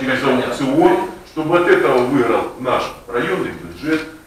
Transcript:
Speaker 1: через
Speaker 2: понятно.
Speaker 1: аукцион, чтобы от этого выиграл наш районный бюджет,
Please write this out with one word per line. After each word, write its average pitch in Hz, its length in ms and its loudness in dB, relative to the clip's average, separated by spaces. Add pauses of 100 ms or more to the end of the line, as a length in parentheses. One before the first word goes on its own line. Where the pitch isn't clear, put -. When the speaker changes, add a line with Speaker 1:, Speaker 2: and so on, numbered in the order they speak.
Speaker 1:
через 127 160 0
Speaker 2:
понятно. - 240 2
Speaker 1:
аукцион, - 520 2 (340)
чтобы 160 280 0
от 175 80 0
этого 143 380 4
выиграл 120 380 2 (160)
наш 123 240 -2 (240)
районный - 440 -2
бюджет, 156 500 -4 (260)